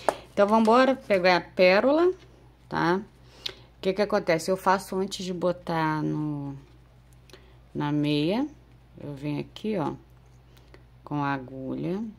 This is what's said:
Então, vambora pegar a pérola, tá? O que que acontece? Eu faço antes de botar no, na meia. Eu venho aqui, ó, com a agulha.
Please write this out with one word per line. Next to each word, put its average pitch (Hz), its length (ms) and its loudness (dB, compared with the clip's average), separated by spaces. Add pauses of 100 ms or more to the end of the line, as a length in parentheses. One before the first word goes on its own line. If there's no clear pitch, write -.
(340)
Então, 202 140 4
vambora 226 480 4
pegar 185 420 2
a 170 40 -2
pérola, 240 680 4 (560)
tá? 160 320 0 (760)
O - 20 -20
que 190 140 -2
que 196 80 -2
acontece? 180 480 0
Eu 185 80 0
faço 190 380 0
antes 196 280 -4
de 180 80 -6
botar 165 680 -2
no, 151 560 -6 (1160)
na 147 180 -4
meia. 151 560 0 (520)
Eu 147 140 -12
venho 143 260 -6
aqui, 208 380 -6
ó, 139 160 -4 (1080)
com 147 200 -6
a 139 100 -2
agulha. 135 680 -6 (160)